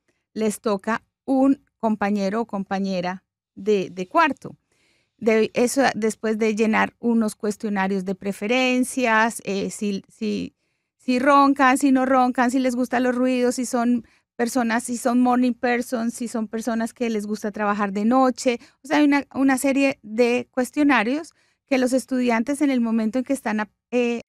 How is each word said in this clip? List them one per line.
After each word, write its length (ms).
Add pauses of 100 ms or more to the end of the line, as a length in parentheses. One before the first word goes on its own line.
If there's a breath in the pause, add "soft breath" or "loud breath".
(340)
les 260
toca 420 (220)
un 400 (140)
compañero 640
o 40
compañera 800 (300)
de, 360
de 160
cuarto. 500 (600)
De, 380
eso 300 (100)
después 440
de 160
llenar 440
unos 360
cuestionarios 680
de 100
preferencias, 1300
eh, 260
si, 380
si, 460 (440)
si 200
roncan, 600
si 120
no 140
roncan, 460
si 80
les 180
gustan 280
los 100
ruidos, 400
si 100
son 420 (300 soft breath)
personas, 480
si 140
son 220
morning 340
persons, 580
si 160
son 180
personas 460
que 160
les 180
gusta 240
trabajar 400
de 140
noche. 560 (220 soft breath)
O 40
sea, 120
hay 60
una, 300
una 220
serie 460
de 480
cuestionarios 800 (320)
que 140
los 160
estudiantes 640
en 100
el 120
momento 360
en 60
que 80
están 280
ap-, 120 (180)
eh, 380